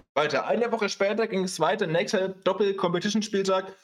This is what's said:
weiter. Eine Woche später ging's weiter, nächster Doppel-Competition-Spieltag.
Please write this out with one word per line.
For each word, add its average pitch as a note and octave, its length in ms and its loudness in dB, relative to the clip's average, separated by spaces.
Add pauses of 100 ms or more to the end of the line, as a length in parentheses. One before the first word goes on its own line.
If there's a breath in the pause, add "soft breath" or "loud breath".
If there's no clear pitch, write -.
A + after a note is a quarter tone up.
(140)
weiter. C#3+ 340 0
Eine G#3+ 240 0
Woche A3 160 0
später G#3+ 400 0
ging's F#3 320 -2
weiter, F#3 280 2
nächster F#3 420 0
Doppel-Competition-Spieltag. F#3+ 1400 0 (100)